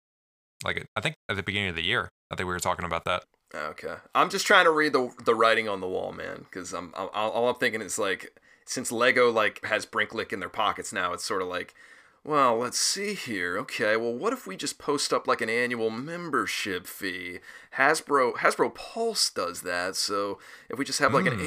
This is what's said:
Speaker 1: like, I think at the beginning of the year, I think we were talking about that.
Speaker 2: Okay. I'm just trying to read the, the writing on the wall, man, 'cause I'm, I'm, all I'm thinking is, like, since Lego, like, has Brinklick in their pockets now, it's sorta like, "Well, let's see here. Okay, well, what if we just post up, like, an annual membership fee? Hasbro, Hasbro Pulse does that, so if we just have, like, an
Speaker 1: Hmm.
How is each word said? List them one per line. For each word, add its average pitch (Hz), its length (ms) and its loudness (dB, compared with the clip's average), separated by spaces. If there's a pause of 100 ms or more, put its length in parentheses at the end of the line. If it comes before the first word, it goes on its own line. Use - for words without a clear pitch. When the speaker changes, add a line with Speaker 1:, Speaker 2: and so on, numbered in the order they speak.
(640)
Speaker 1:
like, 87 220 -4 (100)
I 107 60 -4
think 156 120 -2 (140)
at 98 80 -2
the 98 60 -4
beginning 101 260 -2
of 82 80 -4
the 82 80 -2
year, 98 240 0 (220)
I - 40 -6
think 92 140 -4
we 90 60 -2
were 87 40 -4
talking 87 280 -2
about 82 180 -2
that. 92 200 0 (300)
Speaker 2:
Okay. 78 420 -8 (180)
I'm 151 160 4
just 190 160 -2
trying 190 180 8
to 170 60 8
read 151 240 2
the, 123 180 4 (120)
the 117 100 6
writing 113 340 4
on 98 120 -4
the 92 60 -4
wall, 92 260 -4
man, 90 380 -10
'cause 92 220 -10
I'm, 87 240 -10
I'm, 92 160 -6
all 107 360 0
I'm 120 80 0
thinking 110 260 0
is, 90 160 -6
like, 95 380 -4 (280)
since - 260 -6
Lego, 123 400 6
like, 107 360 0
has 107 200 0
Brinklick 107 460 -2
in 101 80 -6
their 85 80 -8
pockets 98 440 -2
now, 90 200 -2
it's 87 120 -8
sorta 95 200 -2
like, 90 300 -8 (500)
"Well, 135 320 4
let's 120 220 -2
see 202 340 0
here. 95 460 -2
Okay, 113 380 0
well, 117 180 0
what 185 180 -2
if 254 140 -8
we 190 100 -10
just - 220 -6
post - 340 -2
up, 127 140 0
like, 123 160 2
an 110 80 -2
annual 120 400 0
membership 123 960 -4
fee? 90 540 -8 (360)
Hasbro, 139 600 2
Hasbro - 380 2
Pulse - 540 -2
does 87 340 -4
that, 90 320 -2
so 101 440 -2 (320)
if - 80 -8
we 139 80 -2
just - 140 -2
have, 143 120 4
like, 127 140 4
an 123 120 0
Speaker 1:
Hmm. 90 80 -4